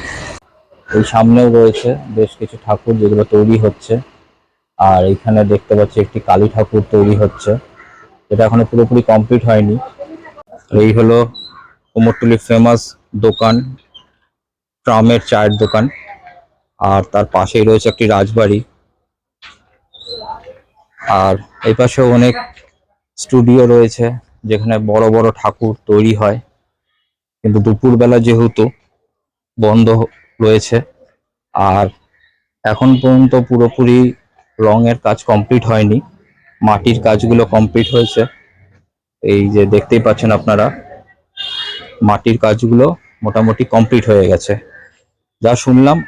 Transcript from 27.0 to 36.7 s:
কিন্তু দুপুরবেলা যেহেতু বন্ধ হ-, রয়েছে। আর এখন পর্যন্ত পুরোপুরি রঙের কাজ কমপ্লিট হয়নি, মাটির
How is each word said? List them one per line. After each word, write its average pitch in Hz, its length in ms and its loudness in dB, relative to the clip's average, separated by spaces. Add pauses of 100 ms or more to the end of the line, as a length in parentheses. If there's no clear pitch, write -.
কিন্তু 107 220 0
দুপুরবেলা 120 520 2 (100)
যেহেতু 113 360 0 (920)
বন্ধ 110 300 2 (120)
হ-, 117 120 -4 (280)
রয়েছে। 107 380 0 (760)
আর 98 320 0 (800)
এখন 110 260 0 (120)
পর্যন্ত 131 320 2 (140)
পুরোপুরি 120 520 2 (600)
রঙের 117 460 0
কাজ 107 120 -2 (120)
কমপ্লিট 110 400 0
হয়নি, 107 280 0 (640)
মাটির 107 440 0